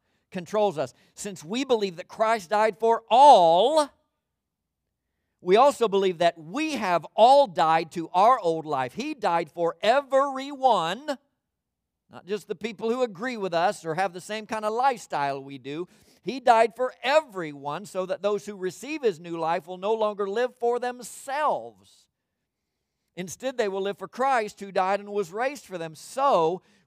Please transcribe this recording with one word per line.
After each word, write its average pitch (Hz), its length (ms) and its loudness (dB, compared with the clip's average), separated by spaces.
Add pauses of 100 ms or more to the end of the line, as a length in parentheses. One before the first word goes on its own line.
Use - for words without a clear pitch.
(320)
controls 190 460 -2
us. 135 160 -6 (220)
Since 196 280 -12
we 233 220 -6
believe 202 320 0
that 175 100 -14
Christ 220 440 -2
died 214 280 0
for 226 300 2
all, 247 800 8 (1500)
we 180 160 4
also 240 320 4
believe 190 300 -2
that 170 180 2
we 247 360 -8
have 185 300 -2 (100)
all 269 320 6
died 165 480 0
to 165 200 -8
our 226 260 4
old 160 260 -2
life. 131 280 -4
He 294 220 -8
died 175 360 -4
for 165 300 -2
everyone, 262 1400 0 (920)
not 120 160 -20
just 196 220 -10
the 208 80 -10
people 220 340 -8
who 254 140 -2
agree 233 320 -6
with 190 180 -6
us 175 300 -2
or 156 120 -6
have 185 180 -2
the 180 80 -16
same 214 240 -10
kind 214 180 -6
of 214 80 -2
lifestyle 175 720 -2
we 139 140 -16
do. 143 320 -10 (340)
He 247 160 -8
died 233 360 4
for 254 260 -6
everyone 185 840 -4
so 190 180 -6
that 175 160 -8
those 202 240 -2
who 208 100 -12
receive 220 460 -8
his 196 180 0
new 170 200 -8
life 165 260 -2
will 185 140 -12
no 214 160 -2
longer 208 340 -2
live 240 300 -4
for 240 180 -2
themselves. 247 1300 -6 (1080)
Instead, 226 420 -10
they 220 100 0
will 196 140 -4
live 196 160 -6
for 185 100 -12
Christ 240 520 -2
who 202 120 -14
died 190 280 0
and 202 100 -16
was 202 220 -4
raised 254 340 -6
for 185 140 -12
them. 160 160 -12
So 185 640 0 (260)